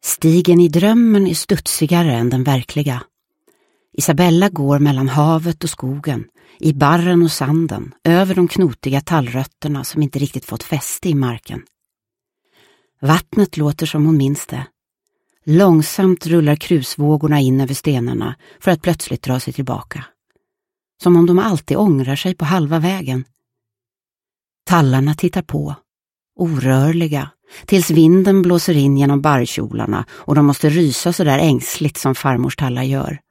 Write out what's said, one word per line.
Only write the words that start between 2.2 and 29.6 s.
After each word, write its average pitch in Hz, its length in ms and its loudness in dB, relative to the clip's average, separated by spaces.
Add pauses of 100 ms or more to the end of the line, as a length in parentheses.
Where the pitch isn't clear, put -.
den 127 140 0
verkliga. 135 580 -4 (880)
Isabella 175 560 2
går 143 300 0
mellan 135 300 2
havet 156 560 0
och 160 60 -6
skogen, 139 540 -8 (340)
i 156 140 0
barren 170 500 2
och 160 100 2
sanden, 143 640 -4 (100)
över 185 300 2
de 180 140 2
knotiga 139 520 -2
tallrötterna 139 840 -4
som - 180 -4
inte 139 160 -4
riktigt 135 260 -6
fått - 180 -12
fäste - 460 -8
i 160 60 0
marken. 127 480 -6 (1400)
Vattnet 170 560 0
låter 147 300 -2
som 151 200 0
hon 160 100 4
minns 139 300 -2
det. 135 200 -12 (800)
Långsamt 175 840 2
rullar 156 300 2
krusvågorna 147 840 0
in 135 200 2
över 135 140 -4
stenarna 123 600 -4 (240)
för 190 100 0
att 165 120 0
plötsligt 156 400 -4
dra 127 180 -4
sig 131 120 -10
tillbaka. 131 520 -10 (960)
Som 175 140 6
om 170 100 6
de 175 120 4
alltid 190 380 -2
ångrar 139 400 0
sig 180 180 -4
på - 100 -8
halva 160 340 0
vägen. 151 460 -4 (1400)
Tallarna 143 500 2
tittar 180 280 -4
på, 147 320 -8 (600)
orörliga, 143 960 0 (360)
tills 190 240 2
vinden 180 520 6
blåser 175 340 0
in 139 200 2
genom 139 240 2
barrkjolarna 113 920 -2